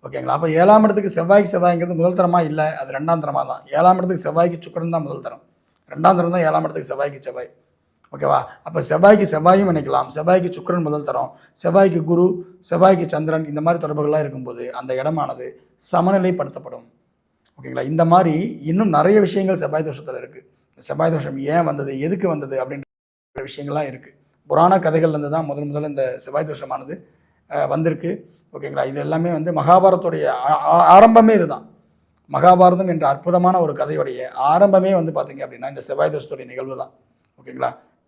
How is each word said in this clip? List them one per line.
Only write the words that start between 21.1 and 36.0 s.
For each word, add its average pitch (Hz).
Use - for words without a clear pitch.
தோஷம் 139
ஏன் 156
வந்தது, 139
எதுக்கு 180
வந்தது 143
அப்படின்ற 139
விஷயங்கள்லாம் 143
இருக்கு. 131
புராண 170
கதைகள்லேருந்து 156
தான் 160
முதல் 143
முதல்ல 147
இந்த 135
செவ்வாய் 143
தோஷமானது, 135
அ, 143
வந்திருக்கு. 160
ஓகேங்களா? 139
இது 139
எல்லாமே 160
வந்து 160
மகாபாரதத்துடைய 170
ஆ-, 135
ஆ-, 170
ஆரம்பமே 226
இதுதான். 156
மகாபாரதம் 180
என்ற 156
அற்புதமான 180
ஒரு 156
கதையுடைய 139
ஆரம்பமே 185
வந்து 160
பார்த்தீங்க 143
அப்படின்னா 131
இந்த 139
செவ்வாய் 147